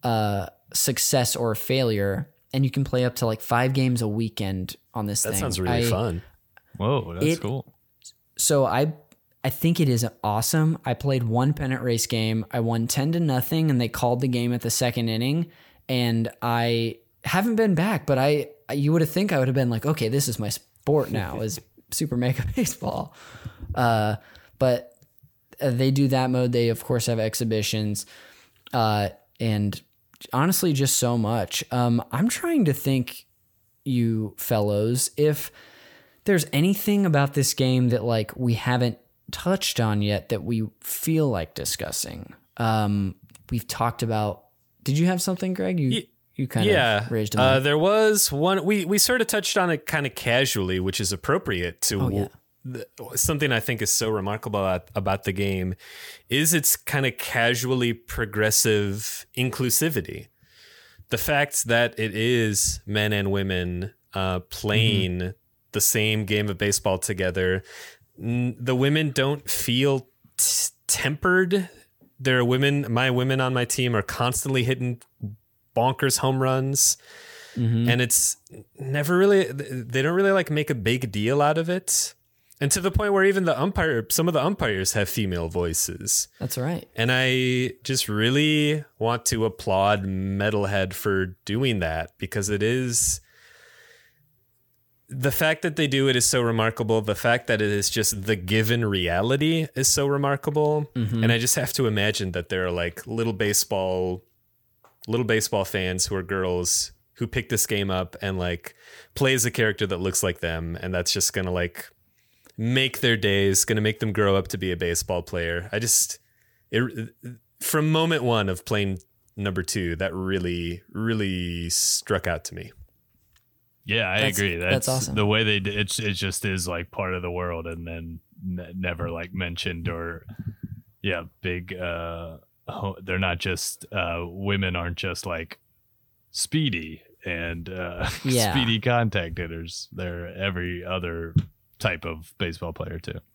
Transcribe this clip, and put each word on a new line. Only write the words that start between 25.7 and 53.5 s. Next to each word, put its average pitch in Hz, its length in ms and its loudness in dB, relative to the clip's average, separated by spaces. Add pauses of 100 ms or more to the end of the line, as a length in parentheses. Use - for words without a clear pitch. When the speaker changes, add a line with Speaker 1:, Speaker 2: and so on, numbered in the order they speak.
Speaker 1:
do 135 180 4
that 131 220 2
mode. 127 200 2
They, 120 180 4
of 113 140 -2
course, 117 220 -2
have 117 140 0
exhibitions, 107 840 0 (680)
uh, 107 360 2 (300)
and 104 400 0 (540)
honestly, 165 400 2
just 135 240 2
so 120 200 2
much. 110 540 0
Um, 120 400 2
I'm 156 160 2
trying 320 380 2
to 143 80 4
think, - 540 -2 (580)
you 113 520 0
fellows, 107 800 0
if 147 360 0 (720)
there's 180 280 2
anything 196 540 2
about 139 300 4
this 135 180 2
game 127 360 4
that, 117 140 2
like, 113 320 0
we 123 200 2
haven't 123 420 0 (340)
touched - 480 -2
on 107 220 2
yet 104 280 0
that 107 140 -2
we 110 200 0 (180)
feel 156 480 0
like 87 240 -2
discussing. - 800 -8 (240)
Um, 104 580 0 (360)
we've 117 160 -4
talked - 340 -2
about, 107 440 -2 (380)
did 143 140 0
you 165 100 4
have 180 140 0
something, 185 320 -2
Greg? 185 260 -2
You, 135 100 2
Speaker 2:
Ye-, 120 200 -2 (260)
Speaker 1:
you 135 120 -4
kinda 120 240 2
Speaker 2:
yeah. 117 400 4
Speaker 1:
raised 107 240 0
a 123 60 4
Speaker 2:
Uh, 131 140 6
Speaker 1:
mic. 135 80 2
Speaker 2:
there 143 140 4
was 208 540 4
one, 160 340 2
we, 196 200 2
we 196 120 0
sort 247 240 2
of 220 60 0
touched 208 300 0
on 180 120 4
it 156 160 -2
kinda 143 240 -2
casually, 113 720 0
which 95 200 -2
is 95 120 -2
appropriate 92 720 -2
to 101 200 0
Speaker 1:
Oh, - 80 2
yeah. 98 180 0 (360)
Speaker 2:
w-, 127 220 -10 (180)
the, - 140 -8
something 147 340 2